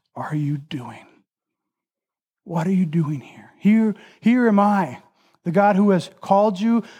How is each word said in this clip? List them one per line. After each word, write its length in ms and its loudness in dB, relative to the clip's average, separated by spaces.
are 200 -10
you 220 -4
doing? 480 -14
What 220 -6
are 60 -2
you 140 0
doing 340 -4
here? 400 -20
Here, 360 2
here 280 2
am 120 2
I." 400 0
The 60 -4
God 240 4
who 140 4
has 180 0
called 400 0
you, 240 0